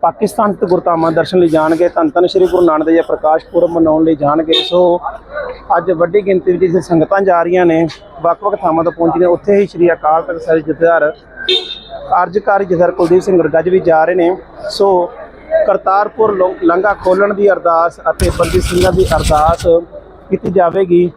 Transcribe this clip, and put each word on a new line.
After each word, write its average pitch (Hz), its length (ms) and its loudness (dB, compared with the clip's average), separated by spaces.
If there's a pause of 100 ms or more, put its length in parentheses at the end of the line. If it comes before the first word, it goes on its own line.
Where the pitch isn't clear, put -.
ਪਾਕਿਸਤਾਨ 202 500 -2
ਸਥਿਤ 180 160 -4
ਗੁਰਧਾਮਾਂ 165 420 0
ਦਰਸ਼ਨ 165 280 0
ਲਈ 175 80 4
ਜਾਣਗੇ, 160 420 0
ਧੰਨ 165 200 0
ਧੰਨ 175 180 0
ਸ਼੍ਰੀ 185 180 2
ਗੁਰੂ 180 160 0
ਨਾਨਕ 156 240 2
ਦੇਵ 165 80 2
ਜੀ 165 40 4
ਦਾ 165 100 0
ਪ੍ਰਕਾਸ਼ 156 400 -2
ਪੁਰਬ 170 240 0
ਮਨਾਉਣ 160 320 0
ਲਈ 160 120 0
ਜਾਣਗੇ। 151 460 -2
ਸੋ 175 380 0 (800)
ਅੱਜ 175 160 -2
ਵੱਡੀ 170 320 0
ਗਿਣਤੀ 185 260 0
ਵਿੱਚ 175 100 0
ਜਿੱਥੇ 180 200 0
ਸੰਗਤਾਂ 165 400 0
ਜਾ 180 220 2
ਰਹੀਆਂ 175 220 2
ਨੇ, 165 200 2 (380)
ਵੱਖ-ਵੱਖ 190 380 -2
ਥਾਵਾਂ 165 220 0
ਤੋਂ 170 80 0
ਪਹੁੰਚੀਆਂ, 170 380 0
ਉੱਥੇ 196 300 0
ਹੀ 202 80 0
ਸ਼੍ਰੀ 175 260 0
ਅਕਾਲ 160 280 0
ਤਖਤ 170 200 -8
ਸਾਹਿਬ 160 180 0
ਜਥੇਦਾਰ 156 520 0 (1000)
ਕਾਰਜਕਾਰੀ 196 560 0
ਜਥੇਦਾਰ 175 260 0
ਕੁਲਦੀਪ 180 300 2
ਸਿੰਘ 185 180 0
ਗੜਗੱਜ 160 300 0
ਵੀ 180 120 4
ਜਾ 160 240 2
ਰਹੇ 180 100 -2
ਨੇ। 180 200 0 (340)
ਸੋ 196 180 0 (800)
ਕਰਤਾਰਪੁਰ 208 680 0
ਲੋ-, 185 280 0
ਲਾਂਘਾ 185 300 2 (100)
ਖੋਲ੍ਹਣ 196 300 2
ਦੀ 202 180 2
ਅਰਦਾਸ 170 480 0 (100)
ਅਤੇ 175 200 0 (100)
ਬੰਦੀ 170 220 0
ਸਿੰਘਾਂ 180 320 0
ਦੀ 180 120 2 (100)
ਅਰਦਾਸ 156 520 0 (640)
ਕੀਤੀ 185 220 -4
ਜਾਵੇਗੀ। 175 640 2